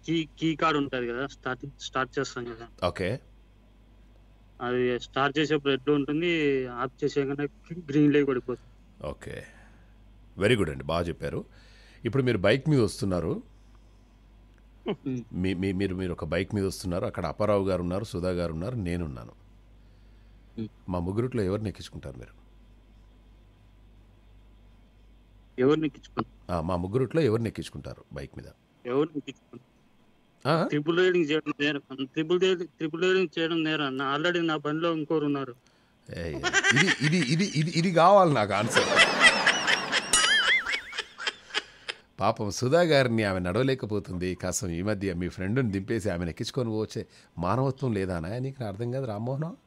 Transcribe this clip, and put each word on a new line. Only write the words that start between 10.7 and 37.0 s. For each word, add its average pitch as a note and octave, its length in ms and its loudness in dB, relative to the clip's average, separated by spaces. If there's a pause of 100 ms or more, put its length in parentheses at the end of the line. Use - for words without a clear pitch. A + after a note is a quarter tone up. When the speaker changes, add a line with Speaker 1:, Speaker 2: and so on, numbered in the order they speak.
Speaker 2:
బాగా D#2+ 180 0
చెప్పారు. E2 440 -6 (600)
ఇప్పుడు B2+ 180 0
మీరు A#2 140 2
బైక్ A#2 320 2
మీద C#3+ 100 6
వస్తున్నారు, F#2+ 640 0 (1500)
Speaker 1:
మ్మ్. C3 320 -4 (120)
Speaker 2:
మీ, F#2 200 0
మీ, F#2+ 200 -2
మీరు, F#2 220 -2
మీరు F#2 160 -4
ఒక E2 140 -6
బైక్ F2 300 -2
మీద G2 100 0
వస్తున్నారు, F2+ 400 -4
అక్కడ F2+ 200 -6
అప్పారావు G2+ 400 0
గారు F#2 160 0
ఉన్నారు, F2+ 220 -2
సుధా F#2 260 -4
గారు E2+ 240 -2
ఉన్నారు, F#2+ 220 -6
నేనున్నాను. E2+ 560 -4 (1300)
Speaker 1:
మ్మ్. A2 100 -8 (220)
Speaker 2:
మా F2+ 100 -2
ముగ్గురిట్లో A2 440 -2
ఎవరిని G2+ 260 -2
ఎక్కించుకుంటారు - 480 -12
మీరు? - 220 -18 (3250)
Speaker 1:
ఎవరిని D#3 260 4
ఎక్కించుకుంటారు? - 720 -6
Speaker 2:
ఆ, E2 40 0
మా F2 140 -2
ముగ్గురిట్లో A#2 460 0
ఎవరిని A2+ 260 2
ఎక్కించుకుంటారు D2 560 -10 (100)
బైక్ C#2 240 -10
మీద? - 80 -14 (400)
Speaker 1:
ఎవరిని D3 320 -2
ఎక్కించుకుంటారు? - 520 -16 (800)
Speaker 2:
ఆ? E3 200 0
Speaker 1:
ట్రిపుల్ D3+ 320 0
రైడింగ్ F3+ 320 4
చేయడం D3+ 280 -2
నేరం, C#3+ 220 -2 (240)
ట్రిపుల్ D#3+ 360 -2
రైడింగ్, F3+ 260 0
ట్రిపుల్ D#3+ 360 -6
రైడింగ్ F#3 360 2
చేయడం E3 240 0
నేరం D#3 220 0
అన్న. C3+ 320 -2
Already F3 280 0
నా D#3 120 0
బండిలో D#3+ 360 -2
ఇంకోరు D#3 320 0
ఉన్నారు. C#3 300 -4 (600)
Speaker 2:
ఏయ్, E2+ 200 -6
ఇది, - 720 2